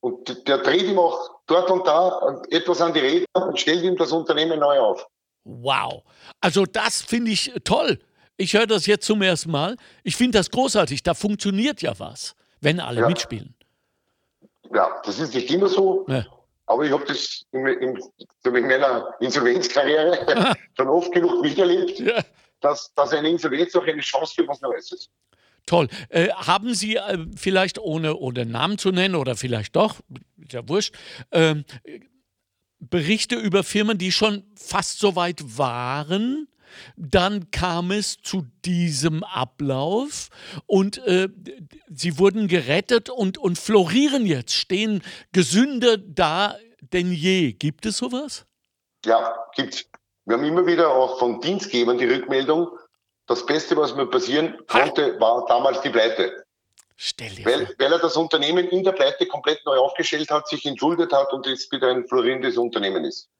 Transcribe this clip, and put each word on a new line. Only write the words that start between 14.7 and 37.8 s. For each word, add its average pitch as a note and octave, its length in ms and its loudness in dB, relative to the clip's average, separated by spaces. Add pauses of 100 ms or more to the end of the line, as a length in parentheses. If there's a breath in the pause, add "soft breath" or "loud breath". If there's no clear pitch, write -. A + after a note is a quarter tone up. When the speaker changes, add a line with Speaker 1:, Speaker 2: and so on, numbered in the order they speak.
Speaker 1:
Ja, - 300 2
das G#2 140 -6
ist D3 160 -6
nicht - 160 -2
immer F#3+ 180 2
so. F#3+ 400 2
Speaker 2:
Ja. C3 180 -2 (400)
Speaker 1:
Aber B2 180 2
ich D3 80 0
hab C3+ 140 0
das - 460 -6
in, C3 140 -2
in, B2+ 340 -2 (440)
so B2+ 60 2
in B2 160 2
meiner C3 540 0
Insolvenzkarriere D3 1300 2 (120)
Speaker 2:
<laughs> - 100 -18
Speaker 1:
schon C3+ 120 0
oft F3 240 2
genug F3 300 2
miterlebt, F3 580 2
Speaker 2:
Ja. A3 220 0 (380 soft breath)
Speaker 1:
dass, - 340 -2
dass C#3+ 180 2
eine D#3 180 2
Insolvenz D#3+ 460 0
auch E3+ 100 2
eine D3+ 160 -2
Chance D3 320 -4
für - 140 0
was C#3+ 120 -8
Neues - 300 -6
ist. - 200 -16 (540)
Speaker 2:
Toll. E3 240 2 (220 loud breath)
Äh, E3+ 200 2
haben G3 440 0
Sie, G#3+ 220 -2
äh, G3+ 220 -4 (180)
vielleicht, F#3+ 420 0
ohne, D#3+ 380 -2
ohne B2+ 300 -6
Namen A#2 320 -4
zu F#3+ 120 0
nennen F#3 240 2
oder C3 220 -2
vielleicht A#2 400 -4
doch, G#3 200 2 (400)
ist D3 160 -20
ja A#2 160 -12
wurscht, G3 260 -2 (380 loud breath)
ähm, D#3 320 2 (1120 loud breath)
Berichte F3+ 580 -2
über G3+ 280 0
Firmen, G#3+ 340 0
die F#3 140 -2
schon G#3 320 0 (120)
fast - 420 -4
so G3 180 2
weit F3 240 -2 (180)
waren, D3 880 -4 (500 loud breath)
dann F#3 540 -2
kam F3 400 -2